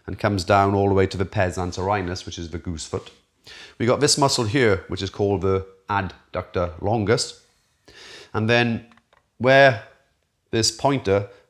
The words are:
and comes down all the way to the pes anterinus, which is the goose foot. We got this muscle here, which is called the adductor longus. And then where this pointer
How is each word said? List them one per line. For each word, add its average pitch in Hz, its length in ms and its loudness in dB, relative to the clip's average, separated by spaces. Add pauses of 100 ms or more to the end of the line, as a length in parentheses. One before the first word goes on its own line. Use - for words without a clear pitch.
and 104 140 -12
comes 101 240 -2
down 101 320 4
all 98 120 2
the 98 60 2
way 95 140 4
to 95 100 -8
the 92 80 -2
pes 92 320 -4
anterinus, 90 680 -4
which 95 120 -14
is 85 140 -12
the 85 80 -10
goose 82 260 -10
foot. - 260 -10 (680)
We 117 80 -2
got 120 120 2
this 143 200 2
muscle 135 240 2
here, 107 440 2
which 98 140 -8
is 98 80 -6
called 101 320 -2
the 95 240 0 (240)
adductor 92 880 -6
longus. 107 640 -2 (920)
And 110 120 0
then 117 380 2 (540)
where 131 440 6 (680)
this 113 180 0
pointer 110 580 0 (220)